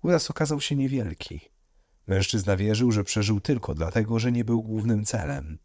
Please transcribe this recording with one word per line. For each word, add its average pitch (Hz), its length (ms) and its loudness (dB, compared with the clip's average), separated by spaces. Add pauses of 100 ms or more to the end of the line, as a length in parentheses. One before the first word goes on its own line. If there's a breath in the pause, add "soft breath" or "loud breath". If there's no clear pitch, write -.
Uraz 170 280 2
okazał 151 300 -2
się 143 160 -2
niewielki. 131 640 -2 (640)
Mężczyzna 95 500 2
wierzył, 107 360 2
że 104 120 2
przeżył 104 360 0
tylko - 340 -2
dlatego, 104 440 0
że 120 140 0
nie 120 120 0
był 113 180 0
głównym 110 420 0
celem. 78 600 -6